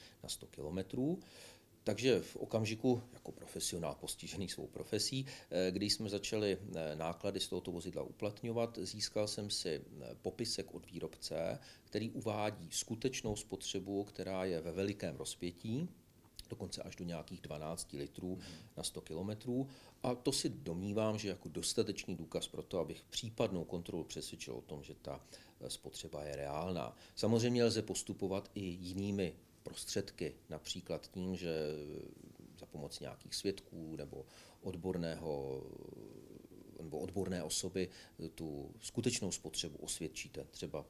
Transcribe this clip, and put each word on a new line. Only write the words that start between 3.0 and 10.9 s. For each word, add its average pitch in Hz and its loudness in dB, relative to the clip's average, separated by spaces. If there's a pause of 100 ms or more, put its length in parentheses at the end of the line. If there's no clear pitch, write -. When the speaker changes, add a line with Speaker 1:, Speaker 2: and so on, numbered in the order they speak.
Speaker 1:
jako - -10
profesionál - -2
postižený 85 -4
svou - -4
profesí, - 0 (240)
eh, 92 6
kdy 98 2
jsme 107 4
začali, 101 4 (180)
eh, 78 0
náklady 85 0
z - 0
tohoto 92 -2
vozidla 82 -2
uplatňovat, 113 0
získal 107 2
jsem 104 -2
si, 78 2 (200)
eh, 60 -8
popisek - 0
od - -12